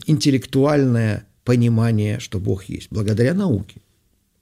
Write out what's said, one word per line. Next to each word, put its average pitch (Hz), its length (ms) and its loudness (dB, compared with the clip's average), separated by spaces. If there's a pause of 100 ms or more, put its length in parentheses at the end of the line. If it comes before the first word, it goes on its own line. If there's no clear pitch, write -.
интеллектуальное 131 1200 2 (180)
понимание, 117 760 2
что - 200 -8
Бог 98 260 -4
есть, - 260 -12
благодаря 110 420 0
науке. 180 480 -4 (600)